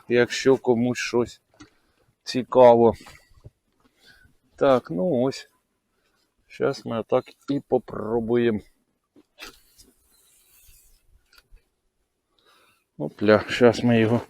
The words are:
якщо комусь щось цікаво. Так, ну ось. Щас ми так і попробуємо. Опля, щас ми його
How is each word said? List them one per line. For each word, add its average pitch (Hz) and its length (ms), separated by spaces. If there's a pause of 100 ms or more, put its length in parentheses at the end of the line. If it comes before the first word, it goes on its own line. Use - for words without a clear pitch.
якщо 120 500
комусь 120 400
щось - 440 (840)
цікаво. 120 680 (1600)
Так, 135 360
ну 165 300
ось. - 280 (1000)
Щас - 380
ми 117 220
так 127 180 (240)
і 139 100
попробуємо. 113 1000 (4000)
Опля, 104 500
щас 120 360
ми 120 160
його 113 300